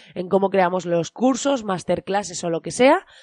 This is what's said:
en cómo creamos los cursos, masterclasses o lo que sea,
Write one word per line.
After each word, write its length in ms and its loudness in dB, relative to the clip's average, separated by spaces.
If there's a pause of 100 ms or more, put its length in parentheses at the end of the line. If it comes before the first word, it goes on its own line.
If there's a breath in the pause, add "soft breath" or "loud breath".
(160 loud breath)
en 120 -8
cómo 220 2
creamos 360 0
los 260 -2
cursos, 520 0
masterclasses 800 -4
o 60 -4
lo 120 -4
que 100 -10
sea, 340 4 (180 loud breath)